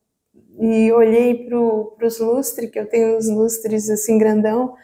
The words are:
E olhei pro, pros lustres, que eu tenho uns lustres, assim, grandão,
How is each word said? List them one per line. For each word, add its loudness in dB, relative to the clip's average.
E 2
olhei 2
pro, -2
pros -4
lustres, -4
que -6
eu -8
tenho 0
uns -2
lustres, -2
assim, 0
grandão, 0